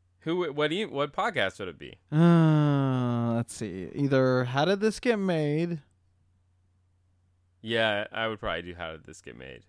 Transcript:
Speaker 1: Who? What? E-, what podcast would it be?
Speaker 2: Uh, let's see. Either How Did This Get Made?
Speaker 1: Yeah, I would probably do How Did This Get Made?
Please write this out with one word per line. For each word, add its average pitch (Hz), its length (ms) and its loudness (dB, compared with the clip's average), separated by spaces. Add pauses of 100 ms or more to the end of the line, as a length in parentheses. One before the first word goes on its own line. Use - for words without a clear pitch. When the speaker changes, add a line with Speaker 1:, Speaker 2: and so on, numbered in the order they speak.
(200)
Speaker 1:
Who? 165 320 -4
What? 147 200 0
E-, 202 140 -2
what 143 260 -4
podcast 165 480 -2
would 98 80 -8
it 73 100 -12
be? 71 200 -16 (140)
Speaker 2:
Uh, 143 1200 4
let's 117 180 -4
see. 92 400 -8
Either 131 500 2
How 127 200 0
Did 190 160 2
This 214 200 0
Get 233 180 2
Made? 165 640 0 (1800)
Speaker 1:
Yeah, 110 480 0
I 113 160 -4
would 110 140 -6
probably 87 220 -4
do 87 120 -10
How 85 180 -10
Did 80 120 -16
This - 160 -18
Get 60 160 -18
Made? 65 320 -18